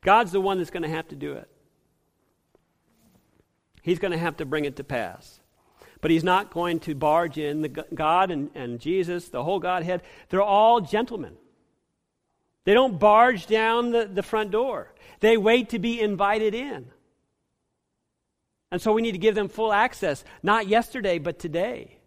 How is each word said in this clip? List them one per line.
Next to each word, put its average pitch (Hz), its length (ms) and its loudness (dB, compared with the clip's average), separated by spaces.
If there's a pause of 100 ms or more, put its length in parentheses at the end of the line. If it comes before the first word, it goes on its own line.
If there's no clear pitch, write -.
God's 202 280 4
the 196 100 0
one 190 180 -2
that's 175 120 -6
gonna 165 180 -6
have 160 200 -6
to 147 80 -16
do 143 160 -10
it. - 160 -14 (2250)
He's 170 160 -2
gonna 180 200 -4
have 170 180 -4
to 156 100 -8
bring 147 200 -2
it 139 100 -8
to 135 80 -12
pass. 110 560 -10 (600)
But 165 120 0
he's 160 100 2
not 185 300 0
going 170 280 -2
to 156 140 -8
barge 156 440 0
in. 151 240 -4
The 151 60 -4
G-, 151 140 -10 (100)
God 170 380 2
and, 147 240 -6
and 120 260 -10
Jesus, 175 500 -4
the 127 120 -6
whole 185 160 -2
Godhead, 180 440 -4 (260)
they're 190 140 0
all 214 380 6
gentlemen. 208 580 -4 (1300)
They 196 100 4
don't 240 260 2
barge 214 460 6
down 226 440 2
the, 233 160 0
the 196 160 -4
front 214 300 -4
door. 220 420 -4 (240)
They 226 180 4
wait 220 340 2
to 233 100 -4
be 233 200 -2
invited 208 540 0
in. 226 380 -10 (1800)
And 180 100 -4
so 214 120 0
we 226 100 2
need 226 100 -2
to 185 60 -6
give 208 160 2
them 202 140 -2
full 220 240 -2
access, 202 520 0 (200)
not 208 240 2
yesterday, 208 500 0
but 160 220 -8
today 170 680 -6